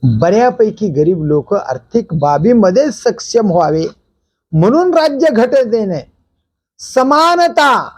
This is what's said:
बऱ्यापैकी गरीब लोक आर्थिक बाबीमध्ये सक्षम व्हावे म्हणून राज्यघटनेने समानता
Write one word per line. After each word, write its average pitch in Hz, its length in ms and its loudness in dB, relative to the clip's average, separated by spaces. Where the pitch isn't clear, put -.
बऱ्यापैकी 214 840 0
गरीब 156 360 0
लोक 147 300 -2
आर्थिक 202 600 -6
बाबीमध्ये 185 760 2
सक्षम 226 600 -4
व्हावे 160 340 0
म्हणून 262 420 2
राज्यघटनेने 247 1040 0
समानता 311 960 2